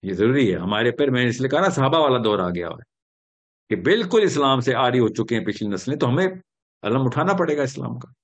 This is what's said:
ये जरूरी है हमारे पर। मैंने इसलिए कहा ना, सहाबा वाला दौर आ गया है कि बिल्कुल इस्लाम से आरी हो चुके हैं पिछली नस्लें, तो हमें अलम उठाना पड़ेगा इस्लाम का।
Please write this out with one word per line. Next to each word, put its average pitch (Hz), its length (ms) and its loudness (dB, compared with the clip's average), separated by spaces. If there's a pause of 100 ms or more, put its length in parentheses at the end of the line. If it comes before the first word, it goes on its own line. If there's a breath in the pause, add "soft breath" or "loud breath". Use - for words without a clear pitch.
ये 95 100 -6
जरूरी 120 340 2
है 90 100 0
हमारे 104 340 0
पर। 143 180 0
मैंने 123 200 2
इसलिए 131 200 -2
कहा 151 120 0
ना, 190 80 2
सहाबा 147 300 2
वाला 139 200 4
दौर 104 220 2
आ 90 80 0
गया 87 200 -6
है - 140 -14 (880)
कि 110 100 0
बिल्कुल 214 420 2
इस्लाम 139 360 2
से 123 160 0
आरी 123 220 2
हो 117 140 4
चुके 117 240 -2
हैं 107 100 -2
पिछली 104 220 -6
नस्लें, 101 300 -6
तो 143 100 0
हमें 185 340 0 (420)
अलम 127 220 0
उठाना 151 280 0
पड़ेगा 156 300 0
इस्लाम 127 340 -8
का। - 160 -18 (100)